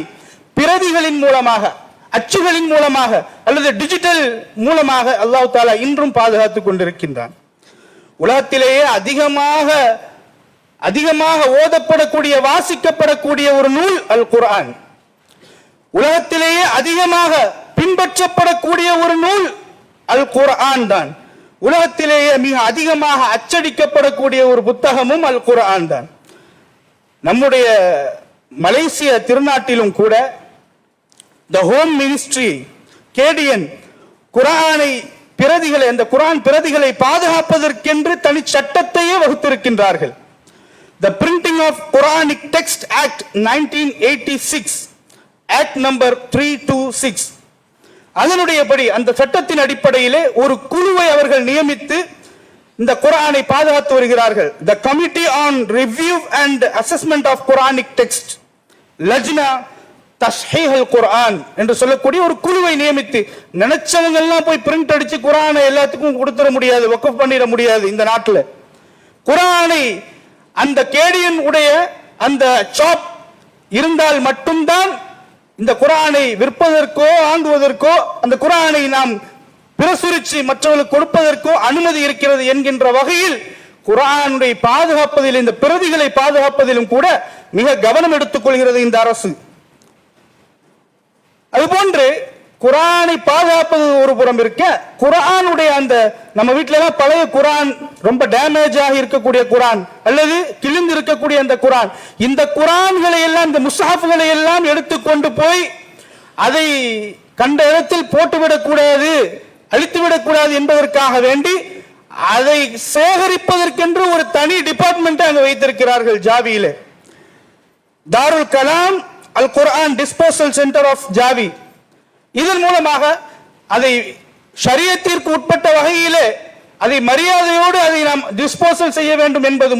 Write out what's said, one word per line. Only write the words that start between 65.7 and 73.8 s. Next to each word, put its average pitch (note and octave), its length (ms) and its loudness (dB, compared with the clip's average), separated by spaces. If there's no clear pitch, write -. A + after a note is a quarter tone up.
கொடுத்துட B3+ 360 0
முடியாது, B3 380 2
வக்ஃப் A#3+ 280 -2
பண்ணிட C4 320 0
முடியாது. A3+ 400 0
இந்த G#3+ 160 -2
நாட்டுல A3+ 300 0
குர்ஆனை E4+ 540 2
அந்த C#4 160 0
கே D4+ 200 4
டி F4+ 160 0
என் E4 180 -4
உடைய D4+ 220 2
அந்த C4+ 180 0
ஷாப் D#4+ 280 0
இருந்தால் D#4 400 0